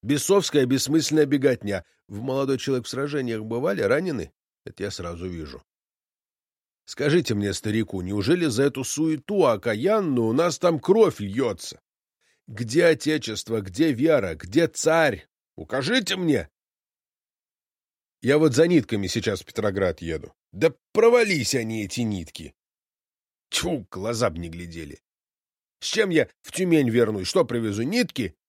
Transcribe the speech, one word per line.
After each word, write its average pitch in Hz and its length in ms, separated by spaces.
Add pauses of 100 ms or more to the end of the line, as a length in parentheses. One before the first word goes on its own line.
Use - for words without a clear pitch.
Бесовская 147 640
бессмысленная 147 600
беготня. 127 600 (240)
В 104 120
молодой 135 360
человек 127 300
в - 20
сражениях 131 560
бывали, 131 360
ранены? 127 520 (320)
Это - 180
я - 80
сразу 92 380
вижу. 76 340 (1200)
Скажите 147 480
мне, 101 200
старику, 104 480
неужели 104 440
за 127 180
эту 135 200
суету 160 600
окаянную 120 840
у 113 60
нас 160 260
там 170 200
кровь 202 400
льётся? 104 600 (680)
Где 120 380
отечество, 123 760
где 127 320
вера, 117 420
где 127 320
царь? 160 600 (280)
Укажите 185 600
мне!» 147 320 (1700)
«Я 135 160
вот 151 160
за 156 140
нитками 110 400
сейчас 101 340
в - 40
Петроград 95 560
еду». 80 320 (180)
«Да 151 220 (180)
провались 220 640
они, 113 300
эти 120 160
нитки!» 92 520 (960)
Тьфу, 160 400
глаза 110 400
б 82 100
не 85 100
глядели! 82 500 (800)
С - 80
чем 208 220
я 156 180 (140)
в - 100
Тюмень 165 380
вернусь? 107 380
Что 170 180
привезу, 113 380
нитки? 156 520 (140)